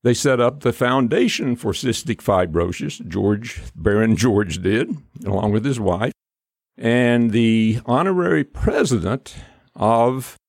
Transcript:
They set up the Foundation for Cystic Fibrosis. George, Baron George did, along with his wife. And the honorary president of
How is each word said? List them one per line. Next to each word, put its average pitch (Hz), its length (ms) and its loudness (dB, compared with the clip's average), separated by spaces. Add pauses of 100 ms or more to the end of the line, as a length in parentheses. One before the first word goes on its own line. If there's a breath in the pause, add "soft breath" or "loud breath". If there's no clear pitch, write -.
They 123 120 2
set 131 260 2
up 127 200 0
the 120 120 0
Foundation 127 840 0
for 101 160 -4
Cystic - 460 -4
Fibrosis. 90 880 -2
George, 104 520 -2 (140)
Baron 107 420 2
George 98 460 0
did, 117 340 0 (280)
along 98 260 -2
with 107 140 0
his 131 160 -2
wife. 95 320 -2 (640)
And 120 540 2
the 113 540 2
honorary 175 580 0
president 123 880 -2 (400 loud breath)
of 117 640 0 (120)